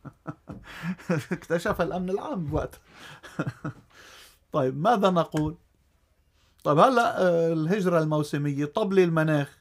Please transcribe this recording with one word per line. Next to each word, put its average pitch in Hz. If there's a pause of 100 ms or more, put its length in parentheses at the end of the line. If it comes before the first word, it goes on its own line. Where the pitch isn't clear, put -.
(1120)
<laughs> 156 (120)
اكتشفها 175
الأمن 185
العام 202
بوقتها. 139 (920)
<laughs> -
طيب، 135
ماذا 185
نقول؟ 156 (1080)
طيب 147
هلأ، 233
آه، 170
الهجرة 175
الموسمية، 147
طبل 190
المناخ، 160